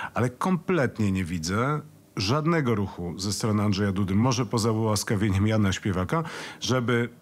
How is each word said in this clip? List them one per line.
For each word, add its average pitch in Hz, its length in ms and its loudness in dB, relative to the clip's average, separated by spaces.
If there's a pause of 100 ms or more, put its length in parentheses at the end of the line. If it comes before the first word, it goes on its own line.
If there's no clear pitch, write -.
(140)
Ale 123 160 0
kompletnie 147 800 0
nie 92 120 0
widzę 95 560 -2 (360)
żadnego 143 580 2
ruchu 87 420 -4
ze 98 160 -4
strony 104 300 0
Andrzeja 101 300 2
Dudy, 95 220 0
może 117 320 2
poza 113 260 0
ułaskawieniem 107 760 0
Jana 107 260 2
Śpiewaka, 92 500 -2 (380)
żeby 120 480 0 (140)